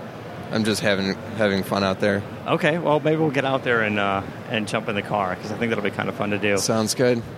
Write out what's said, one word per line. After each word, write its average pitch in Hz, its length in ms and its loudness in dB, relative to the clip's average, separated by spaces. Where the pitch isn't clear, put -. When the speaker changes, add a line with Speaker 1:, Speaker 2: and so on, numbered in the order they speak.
Speaker 1:
I'm 110 120 2
just 107 180 0
having, 98 320 2
having 98 240 2
fun 98 200 0
out 95 180 0
there. 101 220 2
Speaker 2:
Okay, 160 300 2
well, 151 240 2
maybe 156 160 2
we'll 156 140 2
get 131 160 0
out 135 180 0
there 120 160 4
and, 104 180 2
uh, 98 220 2
and 110 180 -2
jump 113 220 -2
in 104 40 -2
the 101 80 0
car, 95 340 0
'cause 107 160 -8
I - 40 -4
think 113 140 0
that'll 104 120 0
be 101 80 0
kinda 104 220 -2
fun 104 180 -4
to 104 80 0
do. 101 200 2
Speaker 1:
Sounds 110 360 0
good. 123 280 2